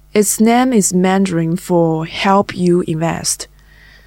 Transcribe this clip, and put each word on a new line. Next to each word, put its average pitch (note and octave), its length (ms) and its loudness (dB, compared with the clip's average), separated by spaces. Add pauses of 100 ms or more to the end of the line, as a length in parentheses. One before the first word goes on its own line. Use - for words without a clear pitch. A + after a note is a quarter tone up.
(140)
Its G#3 240 0
name A#3+ 340 2
is G3+ 220 2
Mandarin F3+ 600 0
for E3 500 0
Help G3 480 0
You F3+ 280 2
Invest. - 640 -6 (580)